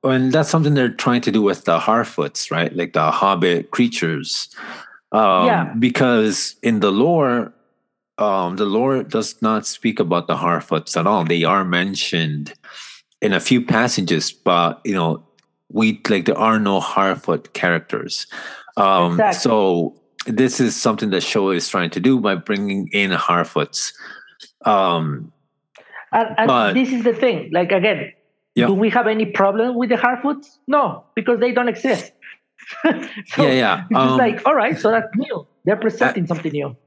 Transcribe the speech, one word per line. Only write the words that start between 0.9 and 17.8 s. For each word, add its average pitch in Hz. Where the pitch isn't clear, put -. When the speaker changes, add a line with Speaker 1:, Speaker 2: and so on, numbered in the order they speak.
Speaker 1:
trying 123
to -
do 110
with 98
the 82
Harfoots, -
right? 82
Like 85
the 78
Hobbit 92
creatures. 85
Um, 101
Speaker 2:
Yeah. 202
Speaker 1:
because 120
in 113
the 101
lore, 123
um, 95
the 104
lore 123
does -
not 110
speak -
about 85
the 85
Harfoots 80
at 82
all. 101
They 82
are 95
mentioned 87
in 104
a 92
few 123
passages, 98
but, 85
you 104
know, 82
we, 110
like, 95
there -
are 110
no 98
Harfoot 92
characters. -